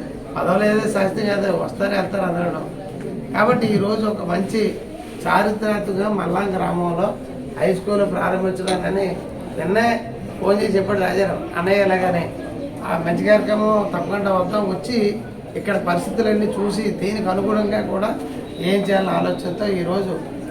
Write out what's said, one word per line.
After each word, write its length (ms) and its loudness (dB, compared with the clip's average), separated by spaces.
పదవులు 260 2
ఏదో 160 4
శాస్త్రం 480 0
కాదు, 360 0
వస్తారు 320 -2
వెళ్తారు 260 -2
అందరూ. 400 -2
కాబట్టి 340 4
ఈరోజు 380 2
ఒక 200 -2
మంచి 500 0
చారిత్రాత్మకంగా 840 2
మల్లాం 460 0
గ్రామంలో 580 0
హై 140 4
స్కూల్ 380 2
ప్రారంభించడం 720 0
అని 320 0
నిన్నే 560 0
ఫోన్ 200 4
చేసి 160 2
చెప్పాడు 220 2
రాజారావు, 600 0
అన్నయ్య 240 4
ఇలాగనే 500 2
ఆ 200 -2
మంచి 220 0
కార్యక్రమం 680 4
తప్పకుండా 380 0
వద్దాం, 360 2
వచ్చి 480 0
ఇక్కడ 220 -2
పరిస్థితులన్నీ 680 2
చూసి 360 0
దీనికి 480 0
అనుగుణంగా 520 2
కూడా 340 -2
ఏం 220 2
చేయాలన్న 280 2
ఆలోచనతో 580 -2
ఈరోజు 520 0